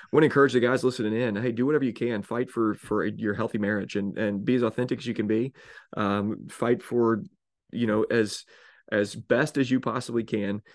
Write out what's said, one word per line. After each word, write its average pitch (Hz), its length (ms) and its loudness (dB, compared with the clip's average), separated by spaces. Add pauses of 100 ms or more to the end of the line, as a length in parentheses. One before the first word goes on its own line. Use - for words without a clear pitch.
(120)
wanna 151 140 6
encourage 139 280 4
the 123 60 6
guys 120 240 2
listening 120 300 0
in. 113 220 0
Hey, 120 160 -2
do 120 160 0
whatever 147 180 2
you 113 80 -2
can. 117 300 -4
Fight 123 260 -4
for, 107 240 0
for 101 320 -2
your 107 300 -2
healthy 113 240 -2
marriage, 101 360 -2
and, 101 220 -4
and 104 260 -2
be 123 120 2
as 123 80 2
authentic 123 340 -2
as 120 80 -12
you 120 80 -4
can 107 140 -2
be. 113 260 0 (420)
Um, 101 540 -2
fight 120 320 0
for, 117 420 2 (480)
you 117 140 -2
know, 107 240 2
as, 107 340 0 (480)
as 104 240 0
best 123 440 0
as 127 100 2
you 131 100 4
possibly 117 440 -4
can 104 400 -4 (120)